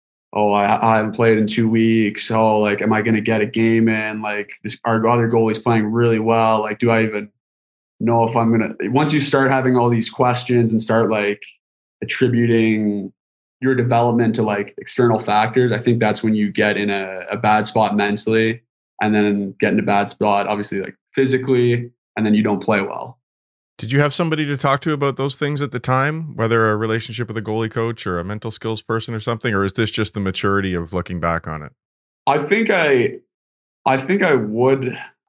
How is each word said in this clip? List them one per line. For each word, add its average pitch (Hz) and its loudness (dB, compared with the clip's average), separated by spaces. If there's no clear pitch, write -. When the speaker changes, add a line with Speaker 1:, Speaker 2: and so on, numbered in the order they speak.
Speaker 1:
"Oh, 104 2
I, 104 2
I 113 4
haven't 107 -2
played 113 4
in 107 2
two 110 0
weeks. 113 2
Oh, 110 2
like, 104 0
am 110 0
I 110 2
gonna 110 2
get 110 0
a 104 0
game 113 2
in? 107 -4
Like, 104 -6
this, 107 -10
our 113 2
other 117 2
goalie's 113 2
playing 113 0
really 113 2
well. 113 2
Like, 107 -6
do 120 2
I 113 4
even 104 -4
know 117 2
if 120 -2
I'm 113 2
gonna," 110 0
once 139 2
you 151 2
start 139 2
having 127 2
all 120 2
these 117 0
questions 120 2
and 110 2
start, 113 2
like, 104 -2
attributing 110 0
your 131 2
development 120 2
to, 120 0
like, 104 -4
external 117 0
factors, 113 2
I 104 -2
think 117 2
that's 107 0
when 110 2
you 104 0
get 104 0
in 104 -2
a, 95 -6
a 104 -6
bad 107 2
spot 104 0
mentally, 110 0
and 107 2
then 101 0
get 107 0
in 107 2
a 110 0
bad 104 0
spot, 101 0
obviously, 104 -4
like, - -10
physically, 127 0
and 110 0
then 107 4
you 107 4
don't 104 0
play 107 0
well. - -8
Speaker 2:
Did 113 -8
you 139 4
have 147 2
somebody 156 -2
to 143 -4
talk 135 0
to 160 -2
about 139 -2
those 135 -4
things 143 -4
at 143 -6
the 127 -4
time, 143 -2
whether 113 2
a 107 0
relationship 110 -6
with 110 -8
a 113 -6
goalie 110 -4
coach 113 -6
or 90 -4
a 85 -6
mental 107 -10
skills 110 -8
person 113 -6
or 110 -6
something, 117 -4
or 98 2
is 98 -2
this 110 0
just - -4
the 104 -6
maturity 98 -2
of 85 -6
looking 90 -6
back 82 -2
on 78 -10
it? 73 -18
Speaker 1:
I 143 2
think 208 0
I, 143 2
I 131 2
think 185 0
I 156 2
would 123 0